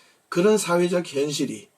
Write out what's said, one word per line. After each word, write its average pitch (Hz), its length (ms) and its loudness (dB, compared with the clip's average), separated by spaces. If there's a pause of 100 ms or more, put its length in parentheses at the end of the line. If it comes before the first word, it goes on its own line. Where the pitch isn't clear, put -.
(280)
그런 208 300 2
사회적 175 480 0
현실이 139 720 -4